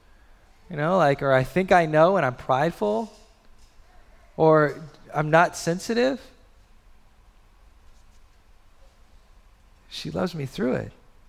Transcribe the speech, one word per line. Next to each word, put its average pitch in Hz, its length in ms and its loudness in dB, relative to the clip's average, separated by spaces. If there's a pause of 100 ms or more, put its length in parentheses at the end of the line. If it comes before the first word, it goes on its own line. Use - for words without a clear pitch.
(680)
you 175 60 -14
know, 156 220 -2
like, 143 260 2
or 139 100 2
I 131 100 4
think 185 280 -2
I 175 160 4
know 160 300 4
and 160 80 0
I'm 127 100 -4
prideful, 208 760 -4 (1200)
or 156 440 4 (320)
I'm 151 200 -4
not 165 260 2
sensitive. 233 640 -4 (3750)
She - 220 -12
loves 170 240 -4
me 147 100 -8
through 233 280 -6
it. 107 180 -6 (380)